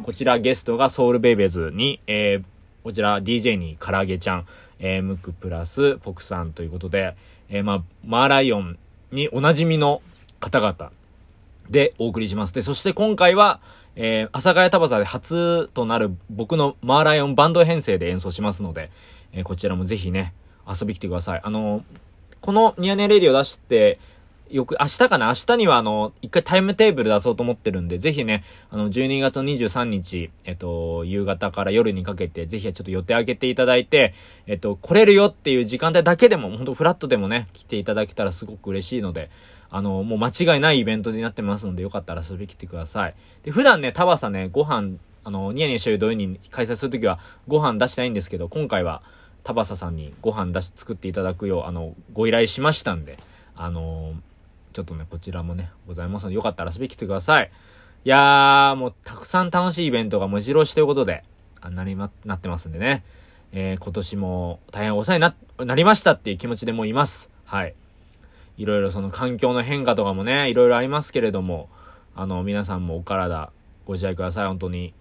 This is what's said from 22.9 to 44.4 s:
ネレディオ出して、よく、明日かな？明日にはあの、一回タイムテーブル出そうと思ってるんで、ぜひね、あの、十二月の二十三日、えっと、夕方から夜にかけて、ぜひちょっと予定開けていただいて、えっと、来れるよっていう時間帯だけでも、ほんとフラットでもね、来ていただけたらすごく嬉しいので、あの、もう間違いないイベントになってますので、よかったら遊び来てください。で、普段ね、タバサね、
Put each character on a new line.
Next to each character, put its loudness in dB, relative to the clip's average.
ネ 2
レ 8
デ 6
ィ 8
オ 6
出 4
し -8
て、 4
よ -2
く、 -6
明 2
日 -6
か 6
な？ 2
明 2
日 4
に 4
は 6
あ 2
の、 -2
一 -10
回 4
タ 2
イ 4
ム 0
テ 6
ー 2
ブ 0
ル 2
出 4
そ 0
う 0
と -4
思 -2
っ -2
て -4
る -4
ん -6
で、 -4
ぜ 0
ひ -4
ね、 -2
あ -8
の、 -2
十 0
二 -2
月 0
の -4
二 -2
十 0
三 -2
日、 -6
え -10
っ -10
と、 -6
夕 -4
方 -4
か -4
ら -2
夜 4
に -4
か -8
け -6
て、 -10
ぜ -8
ひ -8
ち -14
ょ -
っ -12
と -12
予 -4
定 0
開 2
け -4
て -4
い 0
た 2
だ 6
い 2
て、 4
え -4
っ -6
と、 -4
来 0
れ 10
る 10
よ 8
っ 2
て -4
い 4
う 2
時 -4
間 0
帯 6
だ 4
け 10
で 4
も、 -4
ほ -8
ん -6
と -4
フ -2
ラ 4
ッ -20
ト -8
で 2
も 0
ね、 -2
来 -20
て -10
い -4
た -2
だ -2
け -18
た -4
ら -2
す -12
ご -14
く -10
嬉 -6
し -6
い -4
の -6
で、 -10
あ -6
の、 -2
も -4
う -2
間 0
違 2
い 2
な 4
い 4
イ -2
ベ 0
ン -4
ト -4
に -6
な -4
っ -16
て -8
ま -2
す -8
の -6
で、 -6
よ -8
か -6
っ -14
た -10
ら -8
遊 -12
び -12
来 -20
て -18
く -16
だ -10
さ -4
い。 -16
で、 -10
普 2
段 6
ね、 -2
タ 2
バ 4
サ -4
ね、 -4